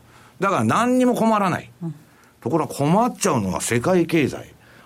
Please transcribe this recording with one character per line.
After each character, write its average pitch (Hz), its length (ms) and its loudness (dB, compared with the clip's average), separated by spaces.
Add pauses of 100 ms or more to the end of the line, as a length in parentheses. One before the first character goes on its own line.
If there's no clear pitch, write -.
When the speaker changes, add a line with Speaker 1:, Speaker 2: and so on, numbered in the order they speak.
(400)
Speaker 1:
だ 190 100 0
か 185 60 0
ら 127 80 0
何 214 340 2
に 254 80 4
も 247 80 4
困 220 240 2
ら 190 140 0
な 127 80 -2
い。 - 100 -16 (140)
Speaker 2:
う 170 40 -6
ん。 147 80 -10 (460)
Speaker 1:
と 117 80 -6
こ 160 80 0
ろ 151 80 -2
が - 80 -8
困 170 320 2
っ 247 100 -4
ち - 120 -4
ゃ 165 60 2
う 123 80 0
の 95 120 -2
は - 80 -4
世 120 200 -2
界 170 260 2
経 156 200 2
済。 - 260 -12 (320)